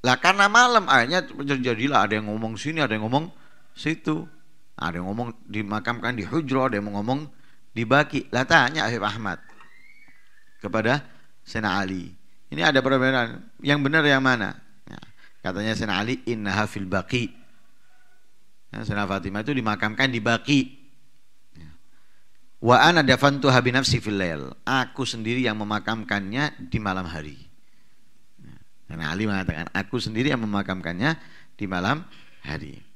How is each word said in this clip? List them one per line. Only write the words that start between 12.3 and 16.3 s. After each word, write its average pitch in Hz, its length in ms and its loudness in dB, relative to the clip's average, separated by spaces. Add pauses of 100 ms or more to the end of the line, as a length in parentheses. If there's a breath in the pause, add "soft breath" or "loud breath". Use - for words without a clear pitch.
Ini 151 160 -4
ada 135 160 6
perbedaan, 131 560 2 (240)
yang 143 160 4
benar 151 240 4
yang 139 160 8
mana? 123 360 2 (280)
Nah, - 200 -14 (360 soft breath)
katanya 98 320 -2
Sayyidina 104 240 0
Ali, 117 320 0
"Innaha 107 400 0